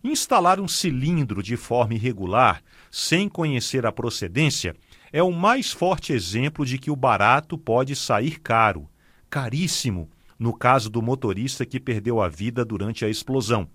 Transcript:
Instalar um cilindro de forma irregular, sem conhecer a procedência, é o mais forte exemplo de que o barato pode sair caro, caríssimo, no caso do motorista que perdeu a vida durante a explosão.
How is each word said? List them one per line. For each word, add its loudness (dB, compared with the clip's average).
Instalar 2
um -4
cilindro 0
de -4
forma 0
irregular, 2
sem 0
conhecer -2
a 2
procedência, -2
é 2
o 2
mais 2
forte -2
exemplo -2
de -4
que -6
o 0
barato 2
pode 0
sair -2
caro, 2
caríssimo, -2
no -2
caso 2
do -2
motorista -2
que -6
perdeu -2
a 2
vida -4
durante -4
a 0
explosão. -2